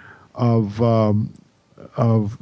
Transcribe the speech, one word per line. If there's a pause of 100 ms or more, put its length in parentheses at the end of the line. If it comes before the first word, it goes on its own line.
(360)
of,
um, (640)
of